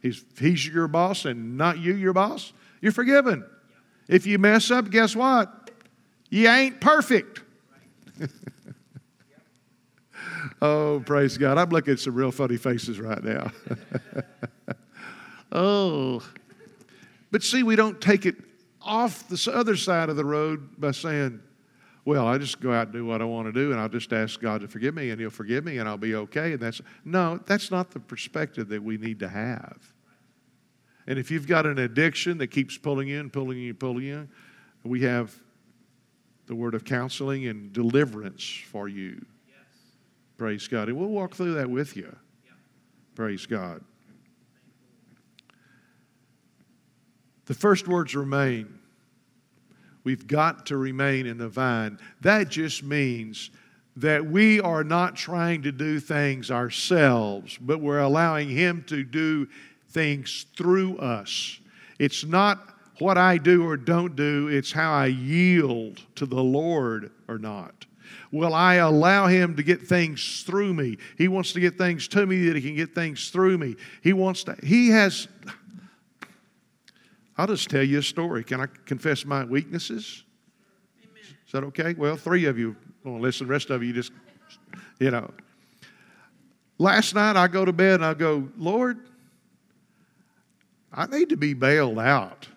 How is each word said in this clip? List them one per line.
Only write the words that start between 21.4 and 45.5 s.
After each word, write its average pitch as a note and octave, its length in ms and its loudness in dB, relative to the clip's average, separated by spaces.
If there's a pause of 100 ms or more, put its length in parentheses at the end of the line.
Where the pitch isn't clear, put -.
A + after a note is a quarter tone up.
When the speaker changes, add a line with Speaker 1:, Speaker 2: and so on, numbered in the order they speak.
Speaker 1:
"Well, C#3 220 2
I B2+ 100 2
just C#3+ 220 -6
go B2 120 -2
out A#2 160 0
and G#2 60 -16
do A#2 120 -8
what A2+ 160 -4
I A2+ 40 -2
want A2+ 220 -6
to G#2+ 40 -8
do, C3+ 200 -2
and A#2 80 -2
I'll A2 100 -4
just A#2 240 -6
ask A2 260 -4
God G#2+ 220 -4
to G2+ 60 -14
forgive B2+ 280 -6
me, C#3 160 -8
and A2 80 -10
He'll A2 100 -8
forgive A2+ 340 -6
me, D#3 140 -8
and A2 100 -6
I'll G#2 100 -6
be A2 180 -4
okay." D3+ 380 -6
And B2 80 -8
that's, A2+ 200 -8 (240)
no, E3+ 400 -2
that's G#3 260 -2
not F3+ 200 -4
the C3 80 -14
perspective B2+ 680 -8
that G#2 140 -8
we A2 140 -6
need A2 220 -8
to F#2+ 100 -8
have. A2 640 -10 (1120)
And C3+ 100 -4
if C3 140 -6
you've D3 160 -6
got D#3+ 180 2
an C#3 140 -2
addiction D3+ 600 0
that C3 80 -4
keeps C3+ 300 -4
pulling C#3 300 -4
you C#3+ 120 -8
in, C#3+ 100 -12
pulling C3 280 -6
you, B2 160 -10
pulling B2+ 300 -6
you C#3 140 -10
in, D3 120 -16 (540)
we B2 180 -2
have A#2+ 320 -2 (1120)
the A#2 100 -10
word A#2 200 -4
of A2 100 -6
counseling C3+ 600 -4
and G#2 260 -10
deliverance A#2 680 0 (280)
for G2+ 160 -10
you. G2 360 -12 (1160)
Praise G#2 300 -6
God. A2 180 -4
And B2 100 -6
we'll F#3+ 120 -6
walk G3 260 -6
through F3 200 -4
that C3 140 -4
with C3+ 280 -4
you. - 180 -16 (960)
Praise G#2 320 -6
God. F2+ 380 -8 (3500)